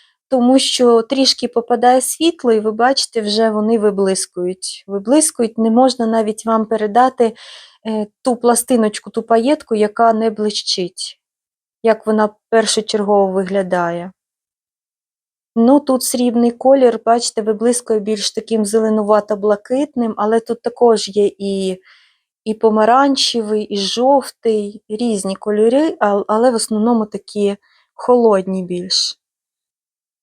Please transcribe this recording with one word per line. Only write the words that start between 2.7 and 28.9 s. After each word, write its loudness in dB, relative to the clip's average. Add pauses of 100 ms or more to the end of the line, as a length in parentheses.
бачите, -2
вже 0
вони 0
виблискують. -4
Виблискують, 0
не 2
можна 2
навіть -2
вам 0
передати, 0 (520)
е, -4 (140)
ту 0
пластиночку, 0
ту -6
паєтку, 0
яка 2
не 0
блищить, -6 (600)
як 0
вона 0 (200)
першочергово 0
виглядає. -4 (1400)
Ну, 4
тут -2
срібний 0
колір, 4
бачите, 0
виблискує -2
більш -4
таким -2
зеленувато-блакитним, 0
але 0
тут -8
також 0
є 0
і, -4 (640)
і -4
помаранчевий, 0
і -6
жовтий, -2
різні -4
кольори, 0
ал-, 0
але 2
в -2
основному 0
такі -6 (360)
холодні 2
більш. -6 (1040)